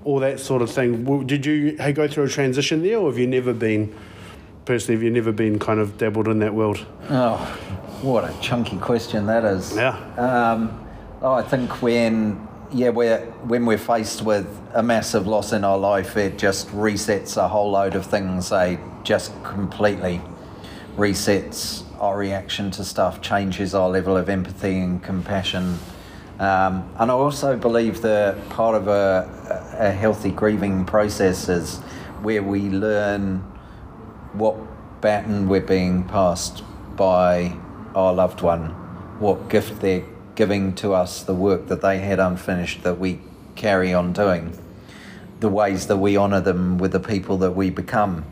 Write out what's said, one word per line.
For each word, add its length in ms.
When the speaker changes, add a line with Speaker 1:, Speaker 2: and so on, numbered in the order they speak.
Speaker 1:
all 160
that 200
sort 240
of 80
thing. 320
W-, 200
did 220
you, 320
hey, 160
go 140
through 160
a 40
transition 540
there, 160
or 100
have 120
you 80
never 260
been, 420
personally, 300
have 80
you 80
never 200
been 280
kind 200
of 200
dabbled 280
in 120
that 160
world? 280
Speaker 2:
Oh, 280
what 220
a 180
chunky 360
question 500
that 180
is. 300
Speaker 1:
Yeah. 200
Speaker 2:
Um, 720
oh, 120
I 100
think 400
when, 640
yeah, 180
we're, 380
when 240
we're 100
faced 460
with 240
a 80
massive 460
loss 260
in 100
our 140
life, 400
it 220
just 300
resets 680
a 100
whole 220
load 240
of 140
things. 440
It 280
just 280
completely 760
resets 840
our 180
reaction 540
to 100
stuff, 400
changes 540
our 140
level 260
of 140
empathy 500
and 240
compassion. 760
Um, 580
and 140
I 20
also 440
believe 460
that 460
part 260
of 120
a, 920
a 140
healthy 400
grieving 540
process 640
is 300
where 200
we 280
learn 680
what 240
baton 480
we're 100
being 460
passed 580
by 580
our 180
loved 280
one, 280
what 300
gift 320
they're 240
giving 400
to 180
us, 300
the 120
work 320
that 140
they 180
had 220
unfinished 640
that 140
we 220
carry 360
on 200
doing, 440
the 80
ways 380
that 100
we 200
honour 220
them 380
with 160
the 80
people 380
that 120
we 180
become. 640